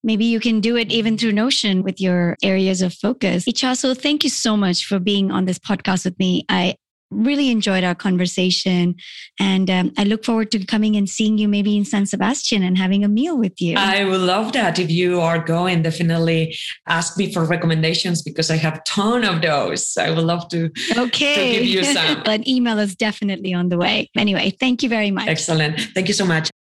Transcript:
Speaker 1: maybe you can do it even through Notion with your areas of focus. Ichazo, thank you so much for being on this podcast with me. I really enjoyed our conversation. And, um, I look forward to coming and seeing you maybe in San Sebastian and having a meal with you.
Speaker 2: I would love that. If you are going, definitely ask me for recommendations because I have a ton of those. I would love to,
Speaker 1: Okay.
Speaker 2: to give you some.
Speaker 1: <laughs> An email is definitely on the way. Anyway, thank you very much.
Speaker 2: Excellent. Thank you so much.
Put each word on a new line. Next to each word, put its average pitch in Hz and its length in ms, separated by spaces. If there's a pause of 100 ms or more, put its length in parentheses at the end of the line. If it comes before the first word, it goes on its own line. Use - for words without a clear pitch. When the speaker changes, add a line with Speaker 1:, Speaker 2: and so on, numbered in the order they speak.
Speaker 1:
maybe 220 220
you 226 160
can 220 200
do 233 160
it 220 140
even 220 260
through 220 160
Notion 208 520
with 190 160
your 175 420
areas 190 400
of 180 100
focus. 196 520
Ichazo, 254 520
thank 294 280
you 262 60
so 214 260
much 185 280
for 202 140
being 196 320
on 185 140
this 180 160
podcast 190 440
with 180 140
me. 185 300
I 185 260 (360)
really 269 400
enjoyed 196 340
our 175 100
conversation. 180 1000 (420)
And, 190 320
um, 185 260
I 208 60
look 214 220
forward 220 260
to 196 160
coming 214 300
and 196 120
seeing 214 300
you 214 80
maybe 208 300
in 202 80
San 202 220
Sebastian 202 580
and 185 120
having 190 280
a 208 40
meal 269 300
with 196 240
you. 170 160
Speaker 2:
I 196 260
would 190 180
love 208 320
that. 185 260
If 165 100
you 180 300
are 165 180
going, 165 440
definitely 165 760 (320)
ask 170 280
me 196 160
for 165 120
recommendations 165 760
because 160 300
I 160 60
have 156 220
a - 60
ton 226 380
of 175 200
those. 131 540
I 165 140
would 165 140
love 170 240
to, 165 220 (260)
Speaker 1:
Okay. 269 560
Speaker 2:
to 226 80
give 247 80
you 190 160
some. 233 380
Speaker 1:
<laughs> - 40
An 214 220
email 240 320
is 202 160
definitely 196 580
on 180 140
the 175 100
way. 214 400
Anyway, 196 400
thank 254 240
you 262 60
very 214 240
much. 190 160
Speaker 2:
Excellent. 156 500 (160)
Thank 190 140
you 202 60
so 202 120
much. 160 240 (120)